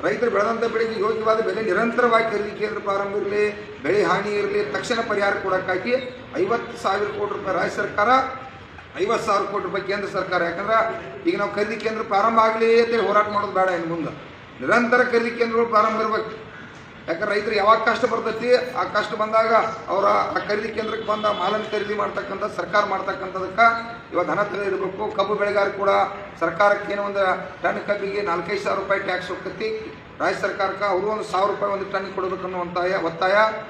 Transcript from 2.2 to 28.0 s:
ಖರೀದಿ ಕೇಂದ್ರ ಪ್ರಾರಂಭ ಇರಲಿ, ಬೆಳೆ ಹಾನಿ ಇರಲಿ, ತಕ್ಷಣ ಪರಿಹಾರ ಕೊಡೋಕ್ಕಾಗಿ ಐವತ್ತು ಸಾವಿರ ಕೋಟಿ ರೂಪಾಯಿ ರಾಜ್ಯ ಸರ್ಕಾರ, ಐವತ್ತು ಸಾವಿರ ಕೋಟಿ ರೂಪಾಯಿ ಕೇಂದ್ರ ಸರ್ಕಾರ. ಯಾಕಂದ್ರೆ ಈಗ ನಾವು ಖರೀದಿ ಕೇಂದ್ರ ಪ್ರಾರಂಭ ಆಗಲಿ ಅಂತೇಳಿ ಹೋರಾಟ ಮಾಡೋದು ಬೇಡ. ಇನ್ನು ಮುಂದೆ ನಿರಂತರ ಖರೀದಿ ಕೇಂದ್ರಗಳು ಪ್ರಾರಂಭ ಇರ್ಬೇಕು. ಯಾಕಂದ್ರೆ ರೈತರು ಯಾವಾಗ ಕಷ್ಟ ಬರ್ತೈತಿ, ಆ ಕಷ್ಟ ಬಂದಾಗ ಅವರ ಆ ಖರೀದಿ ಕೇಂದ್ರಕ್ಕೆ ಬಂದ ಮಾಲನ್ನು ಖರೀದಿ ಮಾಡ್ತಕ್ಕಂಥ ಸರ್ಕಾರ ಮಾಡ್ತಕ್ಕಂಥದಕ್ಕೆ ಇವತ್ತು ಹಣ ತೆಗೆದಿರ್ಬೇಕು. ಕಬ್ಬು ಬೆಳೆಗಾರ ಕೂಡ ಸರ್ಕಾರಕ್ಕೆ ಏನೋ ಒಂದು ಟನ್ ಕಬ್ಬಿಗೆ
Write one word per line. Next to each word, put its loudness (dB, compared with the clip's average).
ಖರೀದಿ -4
ಕೇಂದ್ರ -2
ಪ್ರಾರಂಭ -2
ಇರಲಿ, 0
ಬೆಳೆ 2
ಹಾನಿ 0
ಇರಲಿ, 0
ತಕ್ಷಣ -2
ಪರಿಹಾರ 2
ಕೊಡೋಕ್ಕಾಗಿ -2
ಐವತ್ತು -2
ಸಾವಿರ 0
ಕೋಟಿ -4
ರೂಪಾಯಿ -4
ರಾಜ್ಯ -2
ಸರ್ಕಾರ, 0
ಐವತ್ತು 0
ಸಾವಿರ 2
ಕೋಟಿ -2
ರೂಪಾಯಿ -4
ಕೇಂದ್ರ -4
ಸರ್ಕಾರ. 0
ಯಾಕಂದ್ರೆ 0
ಈಗ 2
ನಾವು -2
ಖರೀದಿ -2
ಕೇಂದ್ರ -4
ಪ್ರಾರಂಭ 4
ಆಗಲಿ 4
ಅಂತೇಳಿ 2
ಹೋರಾಟ 4
ಮಾಡೋದು -2
ಬೇಡ. 2
ಇನ್ನು -2
ಮುಂದೆ -6
ನಿರಂತರ 4
ಖರೀದಿ 2
ಕೇಂದ್ರಗಳು 2
ಪ್ರಾರಂಭ 4
ಇರ್ಬೇಕು. -2
ಯಾಕಂದ್ರೆ -2
ರೈತರು 0
ಯಾವಾಗ 6
ಕಷ್ಟ 2
ಬರ್ತೈತಿ, 2
ಆ -2
ಕಷ್ಟ -2
ಬಂದಾಗ 4
ಅವರ 2
ಆ 2
ಖರೀದಿ -2
ಕೇಂದ್ರಕ್ಕೆ -4
ಬಂದ 0
ಮಾಲನ್ನು 0
ಖರೀದಿ -2
ಮಾಡ್ತಕ್ಕಂಥ -4
ಸರ್ಕಾರ 2
ಮಾಡ್ತಕ್ಕಂಥದಕ್ಕೆ 0
ಇವತ್ತು 0
ಹಣ 0
ತೆಗೆದಿರ್ಬೇಕು. -4
ಕಬ್ಬು 2
ಬೆಳೆಗಾರ 2
ಕೂಡ 0
ಸರ್ಕಾರಕ್ಕೆ 2
ಏನೋ -2
ಒಂದು 2
ಟನ್ 0
ಕಬ್ಬಿಗೆ -2